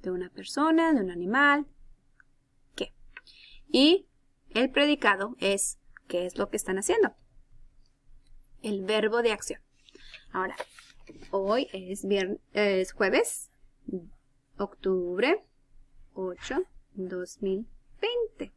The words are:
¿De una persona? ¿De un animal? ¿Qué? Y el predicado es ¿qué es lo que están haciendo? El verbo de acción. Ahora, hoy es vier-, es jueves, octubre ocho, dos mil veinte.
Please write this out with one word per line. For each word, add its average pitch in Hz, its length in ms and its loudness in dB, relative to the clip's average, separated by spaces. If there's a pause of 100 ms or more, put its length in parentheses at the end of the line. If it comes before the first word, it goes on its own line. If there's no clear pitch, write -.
¿De 190 100 -6
una 180 200 -6
persona? 320 640 2
¿De 262 80 4
un 185 100 -2
animal? 269 560 2 (1080)
¿Qué? - 200 -10 (720)
Y 302 400 4 (420)
el 254 200 2
predicado 247 680 2
es - 400 0 (300)
¿qué 175 180 -2
es - 120 -8
lo 202 120 -2
que 214 60 -6
están 190 220 -2
haciendo? 403 360 2 (1500)
El 202 220 -4
verbo 214 380 2
de 226 100 4
acción. - 280 -8 (720)
Ahora, 185 240 -4 (760)
hoy 196 420 0
es 190 320 -10
vier-, 196 360 0 (120)
es 196 400 2
jueves, - 580 0 (1040)
octubre 190 880 0 (680)
ocho, 185 480 -6 (300)
dos 180 500 -8
mil 196 240 -2 (340)
veinte. 466 560 -4